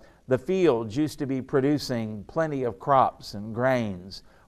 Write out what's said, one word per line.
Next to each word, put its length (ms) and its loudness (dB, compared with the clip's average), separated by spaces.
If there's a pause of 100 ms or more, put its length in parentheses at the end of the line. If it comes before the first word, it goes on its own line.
(280)
the 100 4
fields 580 2
used 220 -2
to 80 -4
be 160 -4
producing 840 0
plenty 340 -2
of 160 -4
crops 560 2
and 180 -8
grains, 720 -2 (260)